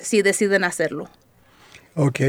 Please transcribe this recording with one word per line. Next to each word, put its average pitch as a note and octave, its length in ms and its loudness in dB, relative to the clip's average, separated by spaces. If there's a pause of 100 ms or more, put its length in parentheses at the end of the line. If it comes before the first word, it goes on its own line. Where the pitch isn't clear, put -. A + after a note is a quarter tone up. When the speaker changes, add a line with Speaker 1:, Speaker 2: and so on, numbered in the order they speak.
Speaker 1:
si G#3+ 200 2
deciden G3 440 2
hacerlo. D3+ 440 -4 (880)
Speaker 2:
Ok, C#3+ 300 0